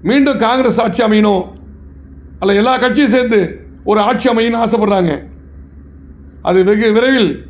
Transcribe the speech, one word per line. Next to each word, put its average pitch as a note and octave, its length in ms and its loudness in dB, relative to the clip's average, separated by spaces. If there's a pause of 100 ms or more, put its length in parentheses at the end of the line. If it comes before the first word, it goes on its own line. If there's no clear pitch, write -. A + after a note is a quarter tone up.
மீண்டும் C4+ 360 0
காங்கிரஸ் A#3 440 0
ஆட்சி A3+ 220 -2
அமையணும், G#3 400 2 (960)
அல்ல G3 140 0
எல்லா B3 240 2
கட்சியும் B3+ 320 0
சேர்ந்து A3+ 560 0 (180)
ஒரு G#3+ 160 0
ஆட்சி A#3+ 300 0
அமையணும்னு A#3 280 0
ஆசைப்படுறாங்க. G3+ 680 -2 (1120)
அது F#3 220 2
வெகு G#3 280 2
விரைவில் A#3+ 580 0